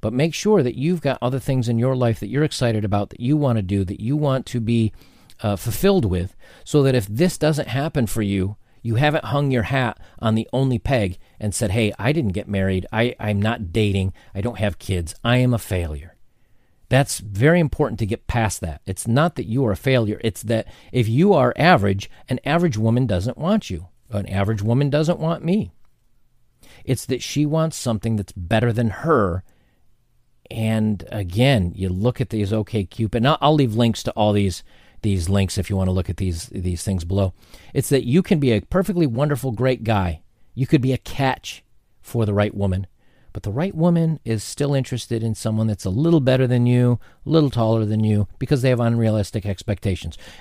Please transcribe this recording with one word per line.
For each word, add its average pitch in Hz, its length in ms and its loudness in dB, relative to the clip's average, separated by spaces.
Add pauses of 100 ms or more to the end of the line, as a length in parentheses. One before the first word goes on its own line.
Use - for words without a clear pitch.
But 110 120 -4
make 147 200 0
sure 202 300 2
that 120 120 -2
you've 165 260 -2
got 135 200 -2
other 127 180 -2
things 127 300 0
in 117 80 2
your 131 180 2
life 120 240 0
that 104 100 -8
you're 139 140 0
excited 113 400 0
about, 101 280 -2
that - 80 -20
you 139 180 2
wanna 123 240 2
do, 98 220 0
that 95 160 -6
you 117 160 -2
want 135 320 -2
to 123 120 -6
be, 113 320 2 (520)
uh, 104 120 0
fulfilled 185 500 0
with, 90 300 -2 (280)
so 147 180 2
that 135 140 4
if 107 100 0
this 127 320 0
doesn't 151 300 0
happen 135 400 -2
for 110 160 -2
you, 98 320 0 (260)
you 113 140 -2
haven't 151 300 2
hung 143 260 0
your 123 120 2
hat 131 360 -2 (200)
on 113 160 0
the 113 180 -2
only 131 260 2
peg 107 380 0 (200)
and 107 160 -4
said, 104 180 -2
"Hey, 107 280 0
I 117 140 0
didn't 135 180 0
get 92 160 -6
married. 95 460 0
I, 117 260 0
I'm 104 220 -2
not 104 320 -2
dating. 98 400 0 (200)
I 98 60 -6
don't 107 200 -4
have 104 200 -4
kids. 87 420 -4
I 120 160 2
am 127 160 4
a 113 40 0
failure." 85 580 -6 (720)
That's 135 320 0
very 117 400 2
important 139 400 0
to 113 60 0
get 104 200 -6
past 110 360 -2
that. 80 240 -8
It's 95 200 -8
not 139 300 2
that - 120 -8
you 127 180 0
are 104 80 0
a - 40 -4
failure. 117 460 0
It's 113 200 -4
that 110 220 -2 (280)
if 113 160 2
you 170 240 4
are 127 240 4
average, 101 520 2 (200)
an 127 160 -2
average 156 320 0
woman 113 280 2
doesn't 104 320 -2
want 190 320 -2
you. 90 180 -8 (240)
An 101 160 -4
average 98 340 -2
woman 123 280 0
doesn't 151 300 0
want 160 240 -4
me. 170 300 -2 (1120)
It's 123 220 -2
that 127 140 -2
she 147 240 -2
wants 160 300 0
something 113 400 -2
that's 101 160 -4
better 110 400 0
than 113 180 0
her. 101 540 0 (1040)
And 110 640 0
again, 101 640 2
you 92 140 -4
look 104 320 0
at - 80 -2
these 104 240 -2
OkCupid, 107 640 -4
and 117 120 2
I'll, 151 140 2
I'll 147 120 4
leave 131 220 2
links 117 280 2
to - 80 -4
all 107 220 2
these, 101 300 0 (400)
these 92 260 0
links 98 300 0
if 90 100 -4
you 98 80 0
wanna 92 140 0
look 92 180 -2
at 85 80 -6
these, 90 300 -4
these 90 340 -6
things 92 240 -4
below. 95 280 0 (380)
It's - 180 -2
that 135 140 2
you 160 200 2
can 165 160 2
be 135 120 2
a 107 100 2
perfectly 180 440 0
wonderful, 131 460 -2
great 123 320 -2
guy. 95 400 0 (320)
You 131 100 -2
could 147 160 2
be 127 100 0
a 123 60 0
catch - 680 -6 (380)
for 113 240 -2
the 104 80 0
right 104 220 0
woman. 98 320 -2 (440)
But - 120 -10
the 104 80 -4
right 165 240 -2
woman 165 500 2
is 113 180 -2
still 143 300 -2
interested 123 480 -2
in 113 140 -2
someone 110 320 0
that's 104 180 -4
a 95 60 -2
little 156 280 4
better 131 280 4
than 120 180 4
you, 123 340 4 (260)
a - 40 -8
little 147 220 4
taller 113 340 2
than 107 180 0
you, 104 240 2 (120)
because 131 240 0
they 131 60 4
have 123 100 4
unrealistic 113 680 0
expectations. 95 720 -4 (240)